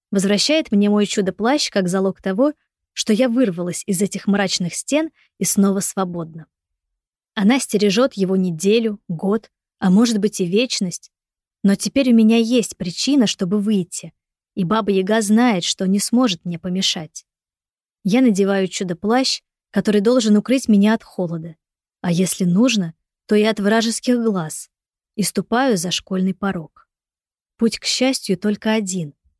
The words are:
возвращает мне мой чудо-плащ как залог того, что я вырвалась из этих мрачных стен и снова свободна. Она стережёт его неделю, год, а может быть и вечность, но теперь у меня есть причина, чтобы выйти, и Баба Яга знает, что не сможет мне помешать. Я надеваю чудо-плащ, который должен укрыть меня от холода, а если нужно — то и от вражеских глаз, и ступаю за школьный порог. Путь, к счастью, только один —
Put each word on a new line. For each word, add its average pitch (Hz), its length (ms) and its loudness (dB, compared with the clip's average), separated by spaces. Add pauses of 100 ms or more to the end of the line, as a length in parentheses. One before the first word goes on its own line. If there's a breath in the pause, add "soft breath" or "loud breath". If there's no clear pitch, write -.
возвращает 202 640 0
мне 208 180 4
мой 208 160 2
чудо-плащ 214 640 -2
как 185 200 -2
залог 190 320 -2
того, 240 320 0 (400)
что - 180 -4
я 240 160 2
вырвалась 185 580 -2
из 190 160 -2
этих 196 240 -4
мрачных 196 480 0
стен 311 380 -2 (260)
и - 60 -6
снова 196 380 2
свободна. 170 640 -8 (880)
Она 220 260 2
стережёт 208 540 0
его 190 240 0
неделю, 196 720 0
год, 196 420 -4 (280)
а 185 100 0
может 220 300 4
быть 202 200 -2
и 185 60 -2
вечность, 196 680 -4 (500)
но 196 140 2
теперь 254 380 0
у - 20 6
меня 226 220 6
есть 226 400 0
причина, 220 500 0
чтобы 202 320 -4
выйти, 196 540 -4 (420)
и 196 80 -2
Баба 208 300 0
Яга 196 280 0
знает, 214 440 2
что - 220 -4
не 196 120 2
сможет 233 460 0
мне 170 120 -6
помешать. 180 680 -6 (800)
Я 226 160 2
надеваю 196 480 2
чудо-плащ, 208 720 -2 (300)
который 202 280 0
должен 220 380 4
укрыть 247 320 0
меня 208 240 4
от 226 100 -2
холода, 170 540 -8 (420)
а 175 140 -2
если 185 320 0
нужно — 190 480 0 (320)
то 208 100 0
и 214 80 4
от 214 140 0
вражеских 226 640 0
глаз, 190 480 -4 (460)
и 208 80 -4
ступаю 226 540 0
за 170 140 -6
школьный 185 420 -4
порог. 185 560 -8 (680)
Путь, - 240 -2
к - 60 -18
счастью, 254 520 -2
только 214 360 -2
один — 185 400 -4 (260)